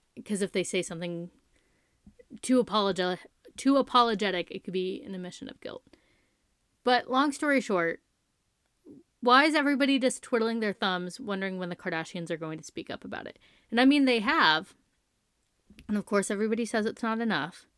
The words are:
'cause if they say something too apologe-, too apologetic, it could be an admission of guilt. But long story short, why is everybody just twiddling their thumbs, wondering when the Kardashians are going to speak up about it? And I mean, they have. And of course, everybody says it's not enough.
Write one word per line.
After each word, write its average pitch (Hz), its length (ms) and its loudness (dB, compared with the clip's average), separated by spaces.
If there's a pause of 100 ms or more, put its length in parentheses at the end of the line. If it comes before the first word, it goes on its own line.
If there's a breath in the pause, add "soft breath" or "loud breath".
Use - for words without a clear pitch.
(240)
'cause 202 160 -4
if 196 120 -4
they 185 120 -2
say 185 180 -2
something 175 480 -8 (1120)
too 254 180 2
apologe-, 185 680 -2 (300)
too 277 200 2
apologetic, 220 720 2
it 185 140 -12
could 190 80 -10
be 185 300 -4
an 190 120 -12
admission 180 340 -12
of - 120 -16
guilt. - 220 -14 (1040 soft breath)
But 247 240 2
long 269 220 2
story 277 280 2
short, 170 380 0 (1200)
why 247 220 8
is 311 140 4
everybody 277 420 2
just 247 240 -2
twiddling 226 380 -2
their 208 120 0
thumbs, 180 460 -4
wondering 190 400 -6
when 180 100 -6
the 175 60 -6
Kardashians 165 560 -6
are 170 60 -4
going 160 220 -8
to 156 60 -16
speak - 260 -12
up - 140 -12
about - 220 -10
it? - 140 -18 (320 soft breath)
And 233 80 2
I 262 40 6
mean, 277 200 6
they 247 160 2
have. 196 560 2 (1120)
And 208 100 -2
of 196 80 -6
course, 202 240 0
everybody 220 340 0
says 214 220 -2
it's 208 160 -6
not 226 160 -2
enough. 185 480 -4 (120)